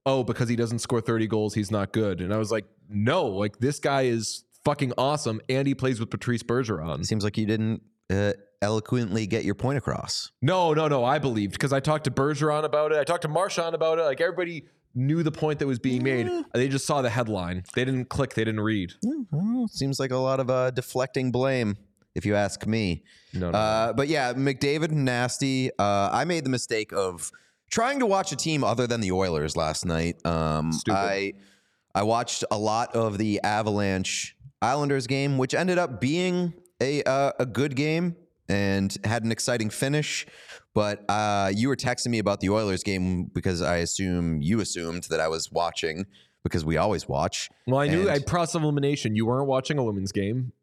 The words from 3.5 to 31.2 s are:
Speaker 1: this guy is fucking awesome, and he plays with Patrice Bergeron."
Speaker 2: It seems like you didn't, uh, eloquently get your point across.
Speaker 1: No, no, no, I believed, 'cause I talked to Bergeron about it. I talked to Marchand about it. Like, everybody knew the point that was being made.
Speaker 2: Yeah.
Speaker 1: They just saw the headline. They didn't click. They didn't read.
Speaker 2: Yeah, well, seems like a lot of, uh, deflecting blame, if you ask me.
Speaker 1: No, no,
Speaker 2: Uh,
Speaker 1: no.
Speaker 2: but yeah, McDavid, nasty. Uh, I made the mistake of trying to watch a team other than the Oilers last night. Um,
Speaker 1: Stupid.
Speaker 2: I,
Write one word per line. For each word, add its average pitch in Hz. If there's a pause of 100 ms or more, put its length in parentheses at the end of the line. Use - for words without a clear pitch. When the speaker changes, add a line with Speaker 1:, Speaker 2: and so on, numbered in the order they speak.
Speaker 1:
this 139
guy 139
is 117 (200)
fucking 143
awesome, 123
and 135
he 139
plays 131
with 110
Patrice 117
Bergeron." 87
Speaker 2:
It -
seems 107
like 104
you 110
didn't, 110 (260)
uh, 101 (280)
eloquently 110
get 110
your 98
point 135
across. - (100)
Speaker 1:
No, 170
no, 156
no, 143
I 135
believed, 110
'cause 139
I 139
talked 151
to 135
Bergeron 147
about 151
it. 151
I 143
talked 170
to 165
Marchand 165
about 160
it. 165
Like, 151
everybody 170 (280)
knew 143
the 151
point 151
that 143
was 127
being 123
made. 127
Speaker 2:
Yeah. 349 (100)
Speaker 1:
They 127
just 135
saw 143
the 127
headline. 98 (100)
They 120
didn't 127
click. -
They 110
didn't 110
read. 104
Speaker 2:
Yeah, 269
well, 220
seems 135
like 135
a 127
lot 131
of, 123
uh, 127
deflecting 127
blame, 123 (400)
if 87
you 104
ask 101
me. 107 (300)
Speaker 1:
No, 90
no, 98
Speaker 2:
Uh, 110
Speaker 1:
no. 120
Speaker 2:
but 135
yeah, 135
McDavid, 143
nasty. 131
Uh, 101
I 123
made 165
the 131
mistake 117
of 92 (380)
trying 262
to 247
watch 190
a 147
team 151
other 113
than 117
the 95
Oilers 85
last 78
night. 82
Um, 80
Speaker 1:
Stupid. 82
Speaker 2:
I, 98 (640)